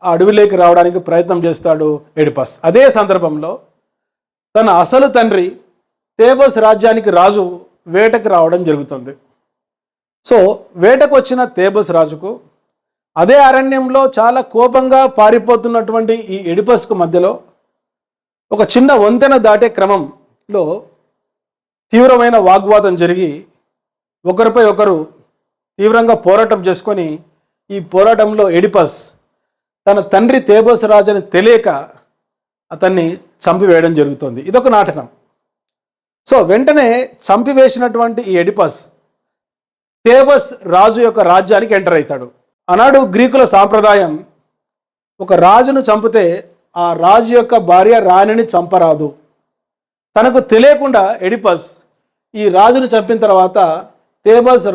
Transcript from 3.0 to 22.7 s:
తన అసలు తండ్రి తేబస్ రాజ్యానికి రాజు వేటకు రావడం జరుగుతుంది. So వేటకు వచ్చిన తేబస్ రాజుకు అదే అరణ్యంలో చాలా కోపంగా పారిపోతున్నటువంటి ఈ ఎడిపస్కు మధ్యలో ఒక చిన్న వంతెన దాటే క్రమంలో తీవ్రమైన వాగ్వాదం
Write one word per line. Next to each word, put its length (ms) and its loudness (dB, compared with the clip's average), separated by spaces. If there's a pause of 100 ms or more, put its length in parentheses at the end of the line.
తన 140 2
అసలు 360 2
తండ్రి 500 -2 (640)
తేబస్ 400 2
రాజ్యానికి 520 0
రాజు 500 0 (260)
వేటకు 420 -2
రావడం 360 0
జరుగుతుంది. 460 -6 (1160)
So 300 0 (200)
వేటకు 400 2
వచ్చిన 280 -2
తేబస్ 460 -4
రాజుకు 500 -4 (760)
అదే 220 2
అరణ్యంలో 800 0
చాలా 220 0
కోపంగా 640 0
పారిపోతున్నటువంటి 1080 0
ఈ 360 -8
ఎడిపస్కు 440 -2
మధ్యలో 460 -2 (1120)
ఒక 240 -2
చిన్న 160 4
వంతెన 440 2
దాటే 320 2
క్రమంలో 1120 -6 (1080)
తీవ్రమైన 440 4
వాగ్వాదం 600 2